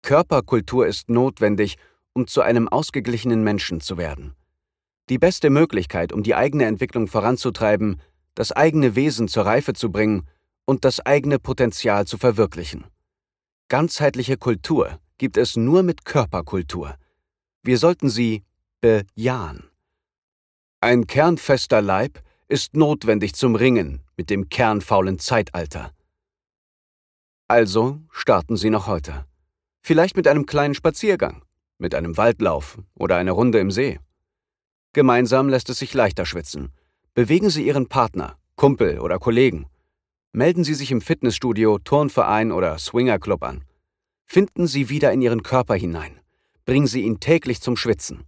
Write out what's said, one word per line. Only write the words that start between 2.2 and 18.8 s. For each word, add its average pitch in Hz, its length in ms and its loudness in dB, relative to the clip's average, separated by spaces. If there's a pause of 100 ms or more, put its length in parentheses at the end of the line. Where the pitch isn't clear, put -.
zu - 160 0
einem 117 260 2
ausgeglichenen 117 720 -2
Menschen 104 380 -2
zu 92 160 -10
werden. 71 380 -10 (760)
Die 127 100 -2
beste 165 320 2
Möglichkeit, 107 640 0
um 104 100 -6
die 104 120 0
eigene 139 320 2
Entwicklung 110 420 -2
voranzutreiben, 107 920 0 (340)
das - 180 -6
eigene 143 420 2
Wesen 117 340 0
zur 104 180 0
Reife 113 260 0
zu 107 180 -4
bringen 104 380 -2 (380)
und 135 180 0
das 131 160 2
eigene 143 380 0
Potenzial 107 680 -2
zu 110 120 -10
verwirklichen. 98 680 -2 (840)
Ganzheitliche 135 680 0
Kultur - 640 -2 (180)
gibt - 180 -4
es 117 200 0
nur 135 260 4
mit 175 220 -2
Körperkultur. 87 920 -4 (680)
Wir 127 160 2
sollten 165 320 2
sie 110 340 -2 (360)